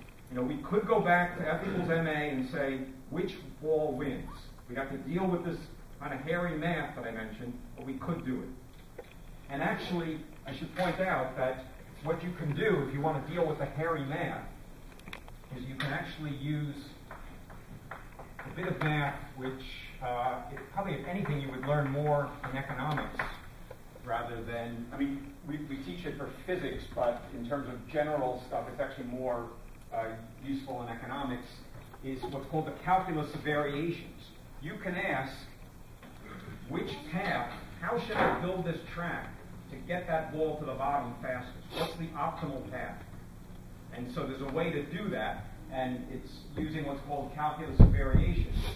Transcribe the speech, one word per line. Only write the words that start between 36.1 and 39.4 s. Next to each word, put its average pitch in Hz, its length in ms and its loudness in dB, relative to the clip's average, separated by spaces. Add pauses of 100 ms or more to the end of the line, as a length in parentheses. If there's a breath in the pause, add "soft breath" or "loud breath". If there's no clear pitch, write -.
"Which - 220 -2 (200)
path, - 400 2 (300)
how 220 180 2
should 214 160 -2
I - 240 4
build 180 260 0
this 165 140 0 (120)
track - 360 -4 (420)